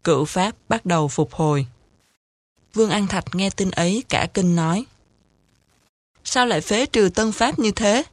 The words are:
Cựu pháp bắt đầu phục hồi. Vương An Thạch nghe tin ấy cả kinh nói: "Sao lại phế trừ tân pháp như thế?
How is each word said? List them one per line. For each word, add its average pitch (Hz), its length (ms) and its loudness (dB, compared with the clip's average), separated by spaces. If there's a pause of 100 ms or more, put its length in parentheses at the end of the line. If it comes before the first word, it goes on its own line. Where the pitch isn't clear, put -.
Cựu 151 220 2
pháp 190 300 -2 (140)
bắt 226 160 -2
đầu 165 220 0
phục - 260 -4
hồi. 147 320 0 (1080)
Vương 220 160 2
An 202 180 0
Thạch - 280 -4
nghe 190 140 0
tin 190 220 -2
ấy 185 380 -2
cả - 240 0
kinh 180 220 2
nói: 170 300 0 (1400)
"Sao 247 220 0
lại 180 160 0
phế 226 240 0
trừ 208 300 2
tân 220 160 2
pháp 240 280 -2
như 214 120 2
thế? 226 420 2